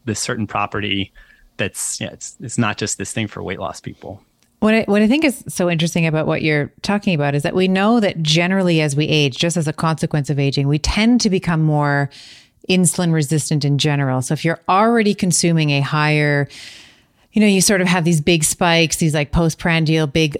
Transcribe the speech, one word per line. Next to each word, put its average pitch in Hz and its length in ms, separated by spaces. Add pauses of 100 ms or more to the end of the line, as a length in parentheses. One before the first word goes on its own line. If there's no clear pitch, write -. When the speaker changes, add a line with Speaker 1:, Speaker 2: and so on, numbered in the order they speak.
Speaker 1:
this 107 140
certain 110 300
property 101 640 (440)
that's, - 440
yeah, - 100
it's, - 300
it's 135 180
not 107 180
just - 220
this 95 140
thing 110 160
for - 120
weight 92 200
loss 82 200
people. - 400 (380)
Speaker 2:
What 214 160
I, 226 140
what 202 120
I 220 60
think 294 180
is 277 220
so 175 240
interesting 165 360
about 156 200
what 156 160
you're 147 300 (100)
talking 202 320
about 143 220
is 147 80
that 170 100
we 185 140
know 202 320
that 190 200
generally 170 600
as 147 160
we 147 80
age, 151 320
just 170 200
as 156 120
a 156 40
consequence 160 560
of 143 120
aging, 139 260
we 147 140
tend 226 400
to 220 100
become 175 320
more 147 480 (580)
insulin 180 440
resistant 156 520
in 143 120
general. 135 460
So - 100
if 151 100
you're 160 260
already 208 460
consuming 170 560
a 139 120
higher, 147 680 (840)
you 214 80
know, 214 40
you 196 140
sort 185 220
of 185 60
have 180 160
these 165 180
big 170 200
spikes, 165 540
these, 160 160
like, 147 200
postprandial 160 760
big, 151 320